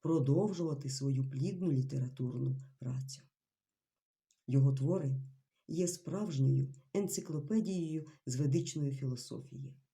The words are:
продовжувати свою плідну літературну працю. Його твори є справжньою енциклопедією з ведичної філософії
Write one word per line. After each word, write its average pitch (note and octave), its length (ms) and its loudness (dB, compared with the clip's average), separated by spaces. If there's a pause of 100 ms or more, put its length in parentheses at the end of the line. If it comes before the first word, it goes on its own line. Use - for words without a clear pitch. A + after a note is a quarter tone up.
продовжувати D#3 880 2
свою C3+ 400 0
плідну F3 420 -2
літературну C3 840 -2 (220)
працю. C3 420 -6 (1300)
Його C3+ 260 6
твори C3+ 480 0 (460)
є F3 200 0
справжньою C#3 880 0 (200)
енциклопедією E3+ 1120 -2 (180)
з B2+ 100 -4
ведичної D3 560 0
філософії C3+ 840 -8 (180)